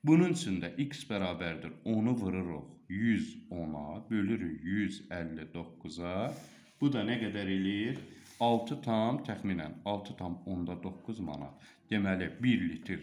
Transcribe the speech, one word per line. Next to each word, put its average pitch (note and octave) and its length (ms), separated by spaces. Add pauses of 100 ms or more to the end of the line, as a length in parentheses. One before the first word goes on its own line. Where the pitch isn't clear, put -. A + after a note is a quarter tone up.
Bunun E3 300
üçün G2 260
də F2 160
X C#3 320
bərabərdir E2+ 640 (120)
onu A2 300
vururuq F2+ 520 (220)
yüz G2+ 420 (180)
ona, D#2+ 640
bölürük G2+ 540
yüz G2 460
əlli E2 440
doqquza. F2 800 (460)
Bu C#3 120
da A#2 100
nə A2+ 200
qədər G2+ 260
eləyir? G2+ 540 (380)
Altı A#2 420
tam, A2+ 420
təxminən F2+ 600
altı G2+ 340
tam F2+ 280
onda F2+ 360
doqquz G#2 380
manat. D2 340 (360)
Deməli, F#2+ 380 (140)
bir A#2 180
litr E2 420